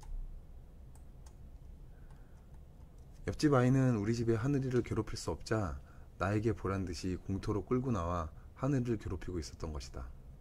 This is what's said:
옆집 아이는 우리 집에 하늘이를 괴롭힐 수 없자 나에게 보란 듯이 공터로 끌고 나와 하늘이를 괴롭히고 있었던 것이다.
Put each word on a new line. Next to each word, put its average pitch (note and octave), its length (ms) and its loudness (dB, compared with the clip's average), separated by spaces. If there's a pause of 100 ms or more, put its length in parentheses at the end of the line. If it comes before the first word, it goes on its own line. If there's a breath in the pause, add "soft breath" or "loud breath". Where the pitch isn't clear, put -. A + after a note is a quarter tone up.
(3250 loud breath)
옆집 D3 260 6
아이는 B2+ 420 8
우리 G#2 160 4
집에 A#2 220 4
하늘이를 B2+ 480 4
괴롭힐 - 340 -2
수 - 140 -4
없자 E2+ 480 0 (400 loud breath)
나에게 G#2+ 360 4
보란 G2 300 0
듯이 F2+ 320 -2 (100)
공터로 F#2+ 380 0
끌고 B2+ 280 2
나와 F2 360 0 (280 loud breath)
하늘이를 B2 420 2
괴롭히고 - 400 -4
있었던 - 340 -6
것이다. - 360 -6 (320)